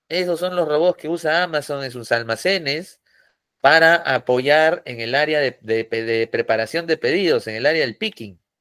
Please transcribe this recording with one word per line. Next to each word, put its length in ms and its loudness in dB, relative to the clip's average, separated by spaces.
Esos 320 -2
son 160 -4
los 120 0
robots 300 2
que 100 -8
usa 340 0
Amazon 420 -4
en 60 -8
sus 220 -6
almacenes 880 -2
para 360 6
apoyar 880 2
en 160 -12
el 140 -4
área 260 0
de, 220 -2
de, 220 -2
de 440 -2
preparación 580 -2
de 120 -2
pedidos, 480 0
en 100 -8
el 100 -4
área 160 2
del 140 -4
picking. 420 -10